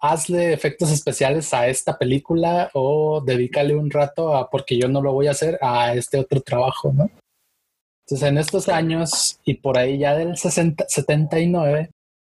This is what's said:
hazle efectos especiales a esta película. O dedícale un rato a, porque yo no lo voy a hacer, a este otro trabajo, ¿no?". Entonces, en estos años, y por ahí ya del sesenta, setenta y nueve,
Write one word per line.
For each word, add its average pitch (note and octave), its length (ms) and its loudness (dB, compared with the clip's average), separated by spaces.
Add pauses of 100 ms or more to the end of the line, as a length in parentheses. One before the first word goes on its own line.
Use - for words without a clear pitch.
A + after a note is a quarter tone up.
hazle E3+ 520 0
efectos D3+ 380 -2
especiales D3 600 0
a A#2+ 140 2
esta - 300 -2
película. E3 760 0
O D3+ 520 0
dedícale C3 500 0
un D3+ 160 -2
rato D3 440 0
a, C3+ 140 0
porque C3 280 -2
yo B2 100 2
no C#3 140 0
lo C#3 100 0
voy C#3 160 2
a C#3+ 40 2
hacer, D#3+ 300 -2
a A#2+ 340 2
este B2 240 -2
otro C3+ 220 0
trabajo, C3 540 -2
¿no?". D3+ 140 2 (960)
Entonces, C#3+ 220 -2
en C#3+ 100 2
estos F3+ 300 -2
años, E3 760 -2
y C3+ 100 0
por C3 220 0
ahí C3+ 220 0
ya C#3+ 160 2
del E3+ 220 -2
sesenta, E3+ 500 0
setenta D3+ 520 0
y E3+ 80 2
nueve, D#3+ 440 0 (480)